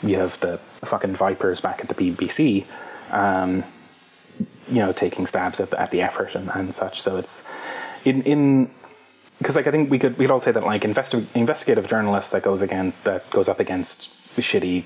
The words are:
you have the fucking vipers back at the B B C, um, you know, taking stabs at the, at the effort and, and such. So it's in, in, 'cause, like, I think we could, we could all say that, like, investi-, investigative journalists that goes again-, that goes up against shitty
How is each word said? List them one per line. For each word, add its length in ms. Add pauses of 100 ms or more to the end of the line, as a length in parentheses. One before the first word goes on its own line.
you 160
have 220
the 180 (260)
fucking 300
vipers 440
back 220
at 60
the 80
B 160
B 160
C, 400 (420)
um, 540 (1040)
you 80
know, 140
taking 340
stabs 340
at 120
the, 100
at 80
the 140
effort 320
and, 160
and 200
such. 300
So 160
it's 260 (640)
in, 160
in, 480 (720)
'cause, 140
like, 100
I 60
think 180
we 80
could, 220
we 60
could 60
all 100
say 100
that, 120
like, 200
investi-, 420 (100)
investigative 520
journalists 440
that 120
goes 180
again-, 320 (120)
that 260
goes 180
up 100
against 520 (240)
shitty 500